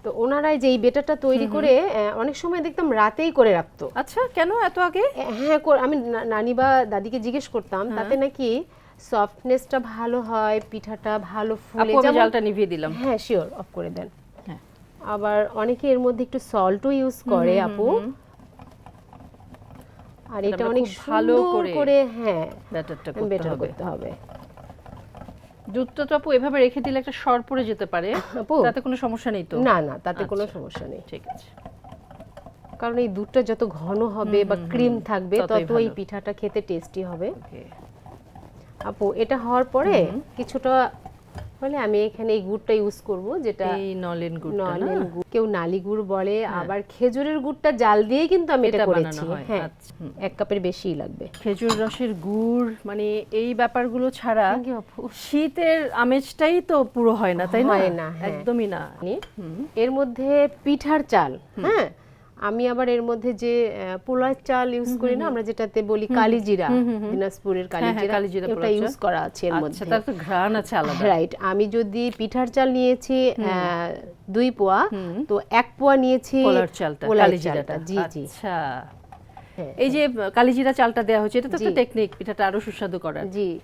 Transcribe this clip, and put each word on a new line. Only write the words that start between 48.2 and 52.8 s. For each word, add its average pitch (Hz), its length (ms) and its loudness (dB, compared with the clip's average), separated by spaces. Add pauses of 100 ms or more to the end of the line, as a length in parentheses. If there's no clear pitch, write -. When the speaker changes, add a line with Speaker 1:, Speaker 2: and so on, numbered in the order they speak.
Speaker 1:
কিন্তু 330 260 2
আমি 254 140 4
এটা 214 100 2
Speaker 2:
এটা 214 80 4
বানানো 175 180 4
Speaker 1:
করেছি। 156 220 -4
Speaker 2:
হয়। 160 220 -6
Speaker 1:
হ্যাঁ। 202 140 -2
Speaker 2:
আচ্ছা। - 380 -12
হুম। 160 180 -12
Speaker 1:
এক 190 180 -6
কাপের 202 240 -2
বেশিই 180 360 -4
লাগবে। - 380 -10
Speaker 2:
খেজুর 220 460 -2
রসের 220 340 -2
গুড়, 220 600 0 (120)